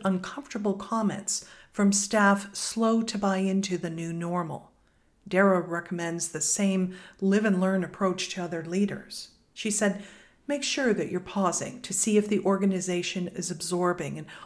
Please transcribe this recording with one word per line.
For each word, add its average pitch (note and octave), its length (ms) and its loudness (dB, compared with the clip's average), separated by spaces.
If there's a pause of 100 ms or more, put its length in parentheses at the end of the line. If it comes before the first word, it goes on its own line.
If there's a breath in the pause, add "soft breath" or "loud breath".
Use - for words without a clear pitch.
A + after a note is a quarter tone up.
uncomfortable G3 720 -2
comments - 680 -2 (300 loud breath)
from G3+ 180 4
staff G3+ 640 4
slow A3+ 460 2
to A3+ 160 -6
buy G3 200 2
into F#3+ 400 0
the E3+ 120 -6
new E3 240 -6
normal. E3+ 580 -4 (560)
Dara F#3 340 6
recommends E3+ 680 -4
the D#3 120 -6
same F#3+ 540 2 (260 loud breath)
live G3+ 240 4
and F#3+ 160 4
learn F#3+ 220 2
approach F3+ 460 -2
to F#3 120 -10
other E3 240 -6
leaders. F#3 640 -4 (240)
She - 160 -6
said, G#3 340 0 (440 loud breath)
"Make C#4+ 160 -2
sure B3+ 280 0
that E3+ 200 -2
you're F3+ 80 -2
pausing - 640 -2
to - 120 -10
see G#3 240 2
if G#3 100 4
the G3+ 160 0
organization F#3 840 0
is F3 240 -8
absorbing F3 640 -2
and D#3 80 -12 (200 loud breath)